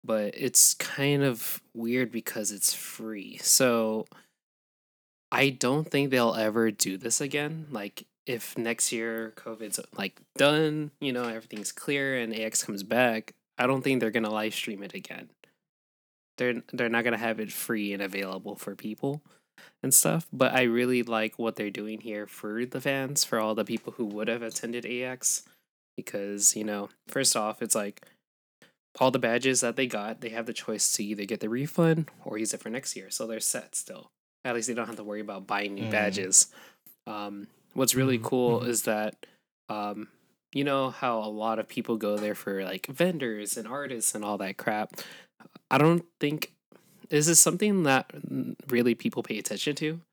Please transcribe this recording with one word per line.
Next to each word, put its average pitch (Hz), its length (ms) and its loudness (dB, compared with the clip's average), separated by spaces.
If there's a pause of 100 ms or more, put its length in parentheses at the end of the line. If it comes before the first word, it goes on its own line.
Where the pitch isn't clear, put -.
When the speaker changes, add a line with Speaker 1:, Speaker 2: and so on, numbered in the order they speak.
Speaker 1:
but 107 320 0
it's - 380 4
kind 143 480 0
of 123 380 -2 (120)
weird 117 380 0
because 107 400 -4
it's 101 220 0
free. - 680 -10
So 113 640 4 (1300)
I 139 180 6
don't 135 400 0
think 139 220 2
they'll 117 240 4
ever 110 360 2
do 95 260 -2
this 120 220 -2
again. 147 520 -4
Like, 104 340 -10 (200)
if 120 320 -6
next 117 360 -2
year 113 420 -4
covid's, 113 440 -8 (180)
like, - 240 -6 (160)
done, 151 540 4 (100)
you 139 100 -2
know, 123 140 -2
everything's 113 480 -8
clear 139 440 -2
and 113 160 -2
A 110 120 -4
X - 180 -2
comes 101 200 -6
back, 117 500 2 (240)
I 123 100 4
don't 131 140 2
think 131 180 2
they're 113 120 2
gonna 113 200 0
live 107 220 -2
stream 101 300 -6
it 90 100 -12
again. - 360 -14 (1080)
They're, 123 240 0 (120)
they're 120 160 0
not 117 140 2
gonna 117 140 2
have 113 220 -2
it 107 120 -6
free 107 420 -4
and 98 80 -4
available 98 540 -6
for 98 200 -10
people 139 460 -6 (600)
and 135 120 2
stuff, - 400 4
but 131 200 4
I 127 100 6
really 123 380 4
like 110 380 -2
what 113 160 -2
they're 104 140 -4
doing 107 320 -8
here 107 260 -8
for 110 380 -4
the 127 160 -8
fans, 135 420 0
for - 160 0
all 110 160 2
the 107 100 0
people 110 280 -6
who 120 120 -4
would 104 220 -4
have 117 140 -2
attended 117 440 -6
A 123 180 -6
X, - 400 -2 (520)
because, 101 600 0
you 107 100 -4
know, 101 240 -4 (180)
first 131 300 2
off, 107 240 -2
it's 117 140 0
like, 104 260 -4 (960)
all 131 120 6
the 131 80 0
badges 123 420 2
that 117 140 0
they 135 120 2
got, 110 340 -6
they 117 80 -8
have 113 160 -6
the 117 80 -6
choice - 400 -2
to - 100 -2
either 101 220 -4
get 101 160 -4
the 110 80 -4
refund 156 600 2 (140)
or - 140 -8
use 107 160 -2
it 101 80 -8
for - 80 -10
next 123 260 -6
year, 95 140 -14
so 113 180 -6
they're 110 120 -6
set - 360 -4
still. - 360 -10 (320)
At 123 120 -2
least 117 120 -2
they 127 60 -2
don't 113 140 -2
have 113 100 -8
to 107 60 -12
worry 104 180 -6
about 98 260 -10
buying 101 280 -2
new 101 100 -6
Speaker 2:
Mm. 110 60 -2
Speaker 1:
badges. 101 560 4 (600)
Um, 104 400 -10 (260)
what's 131 220 2
really 131 220 4
Speaker 3:
Mm-hmm. 113 100 -4
Speaker 1:
cool 123 320 4
Speaker 3:
Mm-hmm. 120 100 -2
Speaker 1:
is 117 140 0
that, 107 420 -2 (440)
um, 104 400 -6 (440)
you 139 100 0
know 135 280 2
how 120 280 0
a 110 80 -4
lot 110 320 -2
of 110 80 -6
people 120 300 -2
go 104 200 0
there 104 180 -2
for, 98 280 -4
like, 92 240 -6
vendors 131 720 -2
and 110 100 -8
artists 131 480 -4
and 107 80 -4
all 104 140 -2
that 98 200 -4
crap. 107 360 -4 (800)
I 131 60 6
don't 165 280 6 (140)
think, 147 340 -2 (560)
this 151 180 6
is 160 120 8
something 190 440 4
that 135 300 4
n-, 135 420 -6 (140)
really 120 260 4
people 117 280 -4
pay 107 140 -6
attention - 400 -4
to. 160 220 -4 (140)